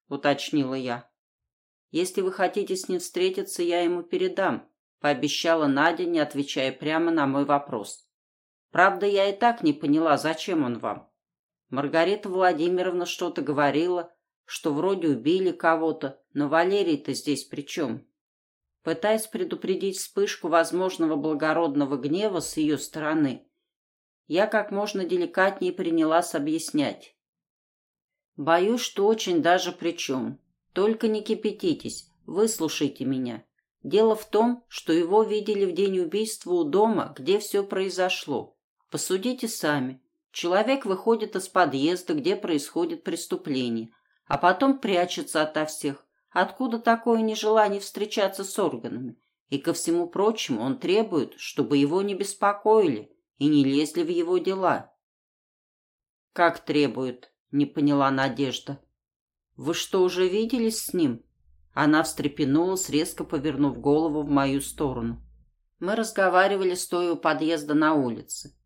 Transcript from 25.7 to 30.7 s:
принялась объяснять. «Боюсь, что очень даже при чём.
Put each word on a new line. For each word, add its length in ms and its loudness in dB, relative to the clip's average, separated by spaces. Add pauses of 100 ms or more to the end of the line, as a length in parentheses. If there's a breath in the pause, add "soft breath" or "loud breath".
принялась 640 2
объяснять. 840 -4 (1200)
«Боюсь, 440 2
что 260 -2
очень 360 2
даже 300 2
при 240 -4
чём. 440 -6 (320)